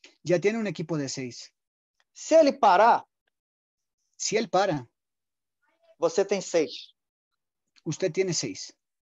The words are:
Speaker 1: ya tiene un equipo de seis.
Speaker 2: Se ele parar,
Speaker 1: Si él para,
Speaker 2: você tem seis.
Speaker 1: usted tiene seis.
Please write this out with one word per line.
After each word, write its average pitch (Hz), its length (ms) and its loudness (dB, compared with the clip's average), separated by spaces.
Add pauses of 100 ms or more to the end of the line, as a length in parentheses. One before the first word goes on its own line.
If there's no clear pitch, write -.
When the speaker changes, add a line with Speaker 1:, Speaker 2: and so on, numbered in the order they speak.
(260)
Speaker 1:
ya 175 160 2
tiene 214 180 0
un 214 80 -4
equipo 165 300 -6
de 143 100 -6
seis. - 460 -12 (600)
Speaker 2:
Se - 220 -2
ele 302 160 6
parar, 208 540 4 (1120)
Speaker 1:
Si - 180 -6
él 226 140 -2
para, 180 360 0 (1120)
Speaker 2:
você 165 280 0
tem 196 160 -4
seis. - 520 -4 (920)
Speaker 1:
usted 165 260 -4
tiene 190 220 -2
seis. - 400 -8 (280)